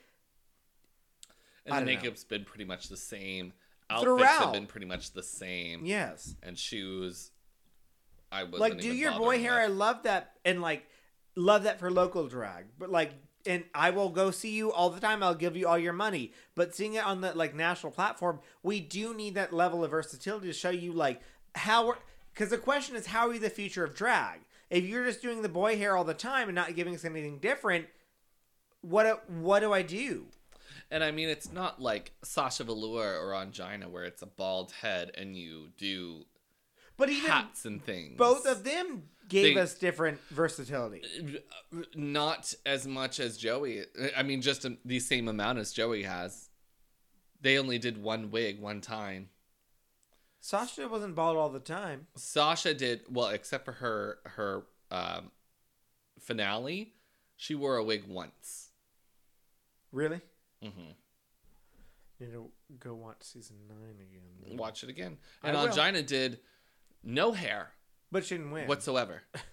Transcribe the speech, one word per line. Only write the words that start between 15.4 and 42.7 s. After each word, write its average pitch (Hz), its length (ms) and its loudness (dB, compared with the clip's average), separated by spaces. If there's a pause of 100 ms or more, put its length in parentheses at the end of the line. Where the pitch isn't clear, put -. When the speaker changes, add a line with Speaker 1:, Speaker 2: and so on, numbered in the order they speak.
Speaker 2:
you 180 120 2
all 170 100 8
your 170 140 2
money. 180 400 -2 (220)
But - 200 2
seeing 214 200 -2
it 220 100 2
on 196 160 0
the, 180 140 0
like, 156 200 0
national 165 380 0
platform, 180 480 0 (220)
we 202 180 0
do 202 340 -6
need 208 200 -6
that 190 180 0
level 170 320 4
of 147 60 0
versatility 185 580 -4
to 160 40 -6
show 180 180 -2
you, 175 220 -4
like, 143 280 2 (340)
how 220 320 4
we're, 240 100 2 (380)
'cause 208 160 0
the 233 80 2
question 262 380 0
is, 220 100 -8
how 226 220 2
are 240 60 -2
you 226 60 -4
the 214 100 0
future 202 340 -4
of 143 100 -4
drag? 156 460 2 (300)
If 180 140 4
you're 233 200 -2
just 247 160 0
doing 233 220 -4
the 202 80 -2
boy 202 260 4
hair 202 200 2
all 180 80 4
the 160 100 0
time 247 340 -2
and 180 60 -2
not 175 200 0
giving 175 200 -2
us 160 100 -10
anything 151 360 -6
different, 190 460 2 (960)
what, 214 480 4
what 180 320 4
do 208 120 2
I 190 100 4
do? 170 460 -6 (640)
Speaker 1:
And 156 140 0
I 156 60 2
mean, 160 180 -2
it's 151 240 -4
not 185 280 -6
like 113 320 -2 (100)
Sasha 135 420 -2
Velour 110 540 -2
or 95 140 -4
Ongina 95 580 -8
where 90 140 -8
it's 90 180 -10
a 95 40 -16
bald 95 460 -4
head 95 420 -2
and 95 220 -10
you 80 320 -12 (100)
do 90 460 -6 (760)
Speaker 2:
But 277 120 4
even 294 200 0
Speaker 1:
hats - 340 0
and 104 180 -8
things. 82 360 -8
Speaker 2:
both 240 280 6
of 214 180 0
them 285 400 -4 (240)
gave 180 260 6
Speaker 1:
They 190 60 4
Speaker 2:
us 175 140 0
different 160 460 0 (100)
versatility. 135 720 -2 (720)
Speaker 1:
Uh, 170 80 -8 (120)
not 147 580 -2 (140)
as 135 200 0